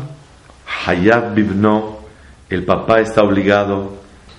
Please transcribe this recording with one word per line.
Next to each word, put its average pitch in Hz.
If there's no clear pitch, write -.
Hayab 104
Bibno", 107
el 92
papá 110
está 110
obligado, 98